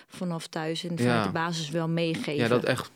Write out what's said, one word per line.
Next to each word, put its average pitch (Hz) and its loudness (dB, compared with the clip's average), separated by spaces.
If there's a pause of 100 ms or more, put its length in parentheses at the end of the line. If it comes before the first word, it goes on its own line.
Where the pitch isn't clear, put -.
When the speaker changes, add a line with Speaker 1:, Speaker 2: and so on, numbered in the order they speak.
Speaker 1:
vanaf 170 -6
thuis 165 -4
en 170 -4
vanuit 120 4
Speaker 2:
Ja. 107 2
Speaker 1:
de 185 -2
basis 165 -2
wel 160 -2
meegeven. 165 0
Speaker 2:
Ja, 123 4
dat 117 4
echt - 0